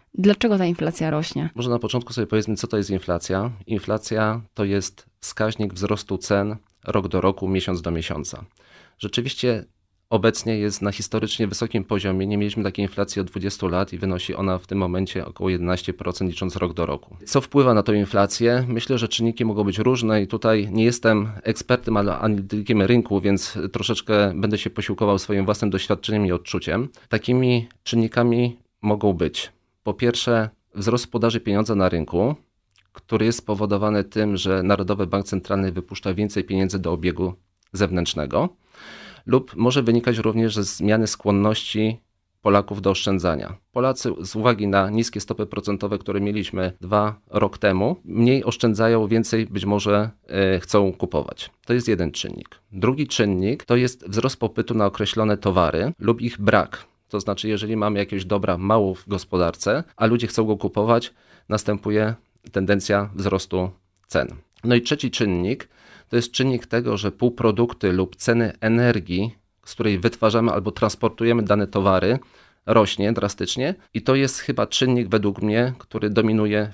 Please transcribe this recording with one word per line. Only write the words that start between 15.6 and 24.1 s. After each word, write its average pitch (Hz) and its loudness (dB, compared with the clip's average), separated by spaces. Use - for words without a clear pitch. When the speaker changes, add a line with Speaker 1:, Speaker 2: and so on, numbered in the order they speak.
Speaker 2:
procent, 92 -4
licząc 90 -6
rok 90 -2
do 82 -4
roku. 73 -8
Co 139 0
wpływa 131 4
na 107 4
tą 110 2
inflację? 107 2
Myślę, 120 -2
że 110 -2
czynniki 113 0
mogą 107 0
być 98 -2
różne 110 2
i 98 -2
tutaj 107 0
nie 110 2
jestem 113 2
ekspertem, 113 0
ale 101 0
analitykiem 104 0
rynku, 104 4
więc 98 0
troszeczkę 104 0